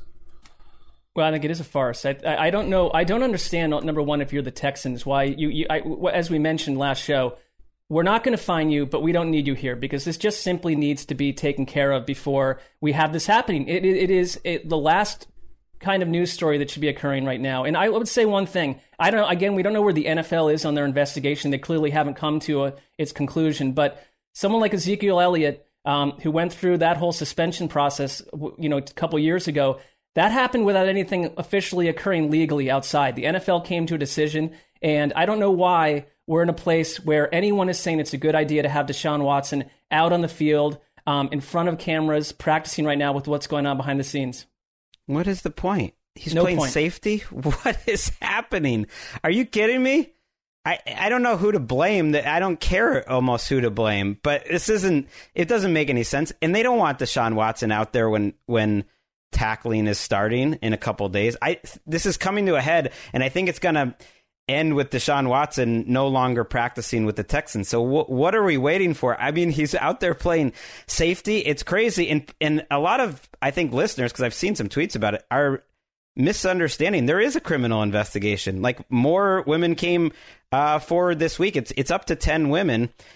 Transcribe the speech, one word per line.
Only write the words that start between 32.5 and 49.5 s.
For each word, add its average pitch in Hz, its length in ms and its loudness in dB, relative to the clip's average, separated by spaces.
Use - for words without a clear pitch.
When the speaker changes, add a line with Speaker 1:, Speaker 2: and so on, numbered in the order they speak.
Speaker 1:
outside. 135 460 0
The 127 120 -2
N 175 100 0
F 185 100 -10
L 175 140 2
came 170 240 -2
to 165 100 -2
a 151 40 -2
decision, 151 560 -2
and 147 340 2
I 170 100 2
don't 214 140 0
know 196 120 4
why 170 560 2
we're 160 160 2
in 175 60 2
a 165 40 2
place 165 500 0
where 151 300 2
anyone 196 360 2
is 170 100 -2
saying 165 200 0
it's 147 140 -4
a 147 40 -4
good 156 180 2
idea 151 280 2
to 143 60 0
have 143 160 0
Deshaun 147 380 -2
Watson 139 420 0
out 165 240 4
on 175 80 2
the 165 60 -2
field, 151 500 0
um, 143 240 0
in 143 80 -4
front 170 300 -2
of 165 100 -2
cameras, 156 540 0
practicing 156 520 -2
right 143 120 2
now 143 160 2
with 139 140 -6
what's 143 200 -2
going 147 180 0
on 139 120 0
behind 139 220 -2
the 135 40 0
scenes. 135 420 -6
Speaker 2:
What 151 200 -2
is 196 160 -4
the 165 80 -4
point? 180 440 -2
He's 160 180 -8
Speaker 1:
No 165 80 4
Speaker 2:
playing 180 160 4
Speaker 1:
point. 135 140 2
Speaker 2:
safety? 180 480 -2
<laughs> - 120 -14
What 143 460 -2
is 202 240 -2
happening? 151 640 -2
Are 160 80 2
you 226 140 2
kidding 233 360 2